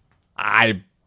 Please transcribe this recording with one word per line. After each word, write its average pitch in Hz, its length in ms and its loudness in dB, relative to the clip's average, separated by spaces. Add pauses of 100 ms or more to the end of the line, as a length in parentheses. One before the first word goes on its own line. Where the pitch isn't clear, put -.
(360)
I 107 460 0 (240)